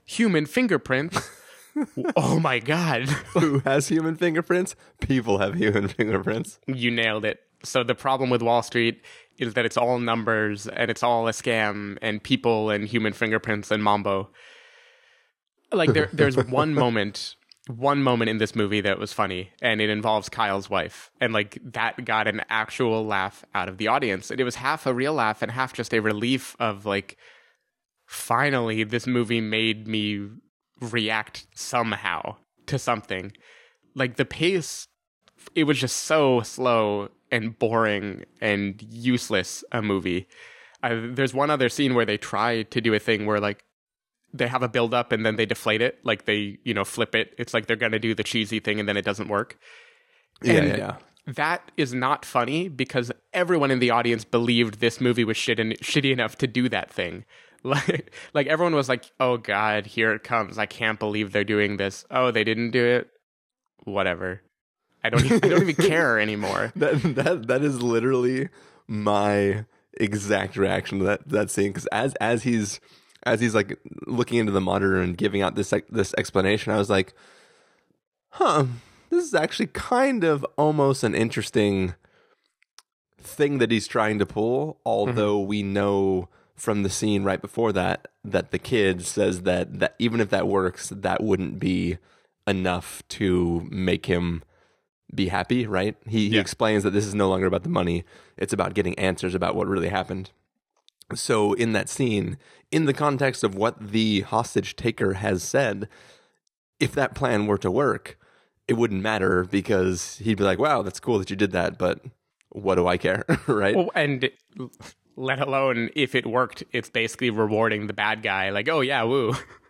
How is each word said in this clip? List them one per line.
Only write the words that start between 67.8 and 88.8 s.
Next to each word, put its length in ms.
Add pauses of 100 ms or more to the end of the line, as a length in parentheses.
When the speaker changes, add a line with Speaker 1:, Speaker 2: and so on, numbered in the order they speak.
Speaker 2:
literally 680 (360)
my 800 (340)
exact 600
reaction 400
to 80
that, 240
that 200
scene. 220
'Cause 140
as, 300
as 260
he's, 380 (420)
as 180
he's, 140
like, 240 (280)
looking 340
into 120
the 80
monitor 400
and 160
giving 240
out 140
this, 180
like, 160
this 300
explanation, 520
I 60
was 140
like, 240 (1200)
"Huh, 340 (420)
this 160
is 100
actually 340
kind 540
of 220 (140)
almost 440
an 120
interesting 800 (1200)
thing 380
that 140
he's 160
trying 320
to 80
pull," 580
although 540
Speaker 1:
Mm-hmm. 100
Speaker 2:
we 140
know 640 (280)
from 280
the 60
scene 340
right 180
before 300
that, 340 (180)
that 280
the 80
kid 440